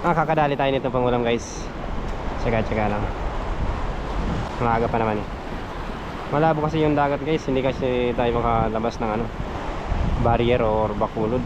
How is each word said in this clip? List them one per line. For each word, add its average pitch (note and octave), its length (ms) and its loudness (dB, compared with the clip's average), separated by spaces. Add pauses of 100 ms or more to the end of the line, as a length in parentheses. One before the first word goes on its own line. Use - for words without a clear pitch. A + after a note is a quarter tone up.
Ah, E3+ 80 2
kakadali D3+ 480 2
tayo C#3 80 2
nitong C3+ 240 0
pangulam, B2 320 2
guys. A#2 400 -2 (800)
Tsaga-tsaga A2 480 0
lang. G#2 120 -2 (1600)
Maaga A#2 320 2
pa A2+ 80 0
naman G#2+ 240 0
eh. - 40 -8 (1000)
Malabo D#3 400 2
kasi D#3 160 0
yung D3+ 80 4
dagat, C#3+ 320 2
guys, D#3 240 -2
hindi C3 160 0
kasi B2+ 560 0
tayo A#2+ 160 2
makalabas A2+ 640 0
ng A2+ 160 -2
ano, A2+ 100 0 (920)
barrier A#2+ 400 4
or A2 320 2
bakulod. A2 540 0